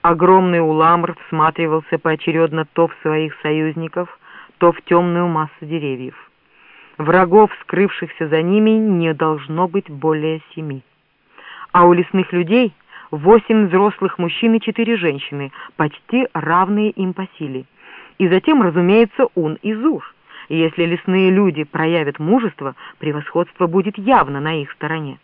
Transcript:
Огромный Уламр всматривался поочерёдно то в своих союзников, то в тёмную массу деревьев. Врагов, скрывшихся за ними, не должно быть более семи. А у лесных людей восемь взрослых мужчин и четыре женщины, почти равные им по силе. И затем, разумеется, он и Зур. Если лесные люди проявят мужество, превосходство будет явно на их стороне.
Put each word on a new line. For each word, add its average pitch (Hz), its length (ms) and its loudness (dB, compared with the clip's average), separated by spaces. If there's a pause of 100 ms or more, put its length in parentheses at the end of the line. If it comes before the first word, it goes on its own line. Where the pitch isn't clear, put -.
Огромный 175 580 4
Уламр 165 560 0 (100)
всматривался 160 720 -2
поочерёдно 160 720 -2
то 165 140 2
в 160 160 -10
своих 156 400 -4
союзников, 156 680 -4 (500)
то 170 140 4
в - 100 -10
тёмную 175 440 0
массу 156 340 -4
деревьев. 143 540 -8 (840)
Врагов, 180 520 4 (120)
скрывшихся 170 680 -4
за 160 140 0
ними, 214 280 2
не 196 420 2
должно 156 560 -2
быть 190 220 -6
более 156 500 -4 (140)
семи. 147 280 -12 (920)
А 175 120 6
у 175 80 8
лесных 180 400 0
людей 180 400 0 (380)
восемь 208 560 4
взрослых 190 520 0
мужчин 226 360 0
и 220 60 2
четыре 226 360 -2
женщины, 143 560 -6 (240)
почти 233 560 -2
равные 185 580 0
им 185 220 -6
по 190 140 -8 (120)
силе. 135 260 -10 (540)
И 151 100 2
затем, 233 340 2
разумеется, 190 720 2
он 160 280 -2
и 214 120 -4
Зур. 233 400 -4 (340)
Если 160 360 -2
лесные 185 460 0
люди 180 340 2
проявят 160 540 -2
мужество, 160 560 -2 (240)
превосходство 156 680 -4
будет 185 320 -2
явно 190 420 0
на 156 220 -4
их 139 100 -14
стороне. 151 520 -8